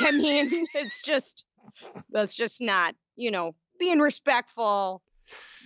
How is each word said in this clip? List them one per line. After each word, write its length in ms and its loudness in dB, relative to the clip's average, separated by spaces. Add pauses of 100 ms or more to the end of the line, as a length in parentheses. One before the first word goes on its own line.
I 100 4
mean, 640 2
it's 260 -6
just, 440 -4 (640)
that's 240 -2
just 260 -6
not, 320 2 (220)
you 160 -4
know, 240 -4 (240)
being 180 2
respectful, 1040 0 (640)